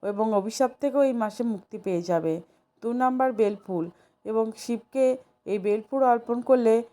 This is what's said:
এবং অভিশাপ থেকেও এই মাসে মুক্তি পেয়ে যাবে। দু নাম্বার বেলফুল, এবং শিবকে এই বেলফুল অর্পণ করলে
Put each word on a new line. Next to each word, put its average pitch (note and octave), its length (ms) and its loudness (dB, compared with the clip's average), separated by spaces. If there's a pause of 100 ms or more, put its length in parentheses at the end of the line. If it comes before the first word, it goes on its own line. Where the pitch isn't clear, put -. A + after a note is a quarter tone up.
এবং G#3 300 -2
অভিশাপ A3 380 0 (100)
থেকেও C#4+ 200 2
এই C4+ 120 4
মাসে A3 300 -4
মুক্তি A3 340 -6
পেয়ে F#3+ 240 -2
যাবে। E3 400 0 (400)
দু A#3 120 -4
নাম্বার B3+ 400 0
বেলফুল, G3+ 520 -2 (400)
এবং A3 320 -2
শিবকে B3+ 600 -2 (280)
এই G#3 140 -2
বেলফুল G#3+ 440 -2
অর্পণ A#3+ 380 2
করলে A#3+ 520 4